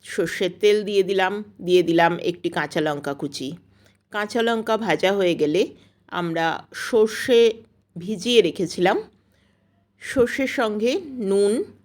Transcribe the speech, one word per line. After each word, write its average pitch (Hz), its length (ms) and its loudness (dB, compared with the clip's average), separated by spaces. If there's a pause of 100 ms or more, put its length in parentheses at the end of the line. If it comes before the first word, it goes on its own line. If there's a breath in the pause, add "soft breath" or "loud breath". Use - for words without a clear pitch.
সর্ষের 180 460 -4 (100)
তেল 208 240 4
দিয়ে 202 180 2
দিলাম, 190 420 0 (160)
দিয়ে 180 220 4
দিলাম 170 360 2
একটি 170 320 -6
কাঁচা 160 300 -4
লঙ্কা 147 340 -4
কুচি। 143 420 -10 (540 soft breath)
কাঁচা 214 320 -4
লঙ্কা 226 340 0
ভাজা 214 360 0
হয়ে 185 220 2
গেলে 156 400 0 (320 soft breath)
আমরা 165 400 -4 (280)
সর্ষে 226 760 2 (460)
ভিজিয়ে 208 440 2
রেখেছিলাম, 175 600 0 (960)
সর্ষের 262 460 0
সঙ্গে 233 540 -2 (180)
নুন 202 460 0 (200)